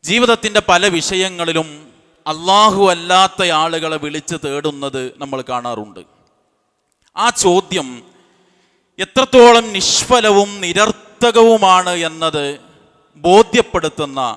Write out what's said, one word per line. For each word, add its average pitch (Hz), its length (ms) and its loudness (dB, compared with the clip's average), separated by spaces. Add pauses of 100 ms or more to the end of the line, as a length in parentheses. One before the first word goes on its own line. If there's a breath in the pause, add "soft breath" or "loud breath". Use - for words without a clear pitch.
ജീവിതത്തിൻ്റെ 226 520 0 (100)
പല 180 120 4 (120)
വിഷയങ്ങളിലും 170 720 -4 (640)
അല്ലാഹു 196 500 2 (120)
അല്ലാത്ത 180 460 0 (200)
ആളുകളെ 160 440 -4
വിളിച്ച് 151 400 -10
തേടുന്നത് 139 580 -6 (200)
നമ്മൾ 135 160 -10 (120)
കാണാറുണ്ട്. 107 520 -10 (1200)
ആ - 20 2 (180)
ചോദ്യം 185 440 0 (1160)
എത്രത്തോളം 240 600 6 (100)
നിഷ്ഫലവും 202 760 0 (140)
നിരർത്ഥകവുമാണ് 208 1300 2 (140)
എന്നത് 160 360 -6 (800)
ബോധ്യപ്പെടുത്തുന്ന 160 960 0 (160)